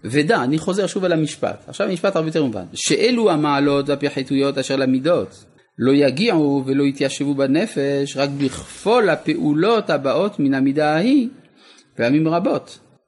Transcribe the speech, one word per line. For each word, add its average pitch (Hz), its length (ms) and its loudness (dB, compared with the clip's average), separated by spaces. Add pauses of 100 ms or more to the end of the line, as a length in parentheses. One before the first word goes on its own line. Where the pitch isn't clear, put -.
ודע, 147 400 0
אני 143 140 0
חוזר 190 300 -2
שוב 185 160 -4
על 180 100 0
המשפט. - 540 -4
עכשיו 202 200 -4
המשפט 196 280 -2
הרבה 160 120 0
יותר 160 160 -2
מובן. 104 300 -4
שאלו 226 580 0
המעלות 143 580 0
והפחיתויות 139 680 -2
אשר 135 180 -2
למידות, 131 720 0 (340)
לא 127 120 4
יגיעו 143 760 2
ולא 139 180 0
יתיישבו 139 520 -2
בנפש, 139 800 0
רק 139 200 0
בכפול 190 720 0
הפעולות 156 800 0
הבאות 147 500 0
מן 139 140 2
המידה 139 420 2
ההיא, 240 320 2 (680)
פעמים 143 320 2
רבות 175 520 -2 (280)